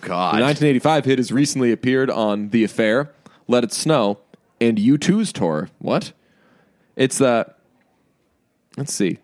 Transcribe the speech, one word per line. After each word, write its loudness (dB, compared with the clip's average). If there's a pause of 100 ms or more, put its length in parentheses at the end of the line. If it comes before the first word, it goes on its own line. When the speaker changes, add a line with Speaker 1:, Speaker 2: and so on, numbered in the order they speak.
Speaker 1:
God. -2
Speaker 2:
The 4
nineteen 2
eighty-five 2
hit 2
has -4
recently 0
appeared 0
on -2
The 2
Affair, 0 (360)
Let 2
It -6
Snow, 0 (400)
and 2
U 4
two's 0
tour. -4 (100)
What? -4 (840)
It's 0
the, 2 (1300)
let's -8
see. -2